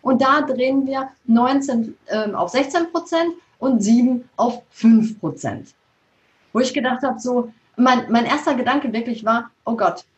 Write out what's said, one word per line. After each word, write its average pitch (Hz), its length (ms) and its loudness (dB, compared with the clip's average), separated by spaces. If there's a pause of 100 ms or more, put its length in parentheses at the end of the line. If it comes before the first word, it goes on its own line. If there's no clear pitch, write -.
Und 254 180 2
da 277 220 4
drehen 262 440 -2
wir 269 220 -6 (160)
neunzehn, 240 720 0 (120)
ähm, 214 260 -4
auf 262 160 -4
sechzehn 330 420 -2
Prozent 339 400 -2 (260)
und 240 240 0
sieben 240 540 2
auf 233 320 -2
fünf - 500 4
Prozent. 120 520 -8 (800)
Wo 220 80 0
ich 262 140 -2
gedacht 247 280 -2
habe, 254 160 -4
so, 247 320 -2 (280)
mein, 247 300 4
mein 233 160 2
erster 294 300 -2
Gedanke 247 380 -2
wirklich 226 320 -6
war, 233 260 -2 (160)
„Oh 226 100 -2
Gott 190 300 -2 (100)